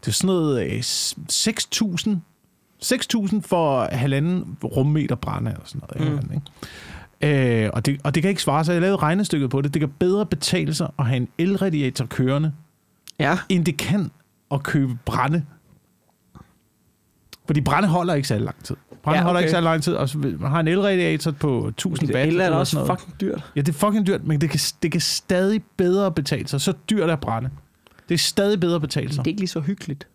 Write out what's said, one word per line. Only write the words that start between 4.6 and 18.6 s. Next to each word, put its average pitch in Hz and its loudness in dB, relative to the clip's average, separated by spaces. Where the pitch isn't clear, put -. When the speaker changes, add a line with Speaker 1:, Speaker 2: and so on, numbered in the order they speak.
Speaker 1:
rummeter 143 0
brænde, 110 -4
eller - -10
sådan - -12
noget, 151 -2
Speaker 2:
Mm. - -8
Speaker 1:
ikke? 147 -6
Øh, 123 2
og 110 -2
det, 139 0
og 143 0
det 160 2
kan 185 2
ikke 196 -2
svare 151 2
sig. 170 0
Jeg 175 2
lavede 190 2
regnestykket 156 0
på 139 0
det. 143 -2
Det 151 2
kan 143 -2
bedre 196 2
betale 160 -2
sig 160 -4
at 139 0
have 127 2
en 123 -2
elradiator 165 0
kørende, 139 2
Speaker 2:
Ja. 151 2
Speaker 1:
end 180 2
det 165 0
kan 170 0
at 139 -2
købe 131 0
brænde. 139 0
Fordi 147 2
brænde 165 2
holder 175 2
ikke 139 0
særlig 107 0
lang - -8